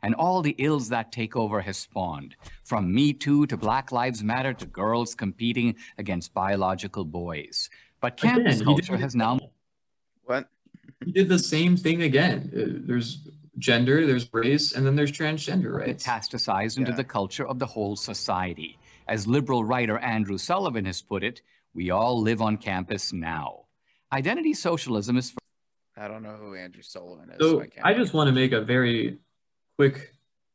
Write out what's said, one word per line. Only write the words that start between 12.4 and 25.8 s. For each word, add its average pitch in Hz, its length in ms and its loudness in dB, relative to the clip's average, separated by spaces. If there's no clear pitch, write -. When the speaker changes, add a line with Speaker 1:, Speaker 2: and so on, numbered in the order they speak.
Speaker 2:
Uh, - 320 -4
there's 120 400 -2
gender, 123 480 4
there's 123 260 2
race, 123 400 2
and 131 140 0
then 135 80 4
there's 147 160 2
transgender 156 680 -2
rights. - 280 -6
Speaker 1:
metastasized 110 720 -2
into 127 140 -2
Speaker 3:
Yeah. 113 80 -2
Speaker 1:
the 131 60 -2
culture 110 420 -4
of 127 120 -6
the 131 80 -2
whole 104 300 -4
society. 90 840 -6
As 107 180 -2
liberal 123 380 2
writer 117 340 0
Andrew 110 380 -2
Sullivan 156 480 -2
has 92 160 -6
put 95 240 -4
it, 123 160 -4
"We 90 160 -4
all 113 300 2
live 110 220 2
on 107 160 0
campus 95 560 -6
now." 80 500 -8
Identity 202 400 0
socialism 123 640 0
is 127 140 -2
for - 80 -14